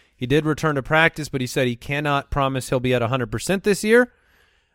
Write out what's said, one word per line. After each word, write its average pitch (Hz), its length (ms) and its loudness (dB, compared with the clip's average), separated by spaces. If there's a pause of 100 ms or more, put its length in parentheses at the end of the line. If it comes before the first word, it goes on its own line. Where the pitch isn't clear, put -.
(160)
he 127 100 -8
did 147 200 2
return 151 300 0
to 131 80 -2
practice, 156 460 0
but 135 120 -4
he 123 60 -4
said 131 200 0
he 120 80 -2
cannot 143 560 -4
promise 135 380 -2
he'll 131 100 0
be 127 160 0
at 120 80 0
a 113 40 0
hundred 123 240 -4
percent 180 320 -2
this 208 200 0
year. 233 280 4 (640)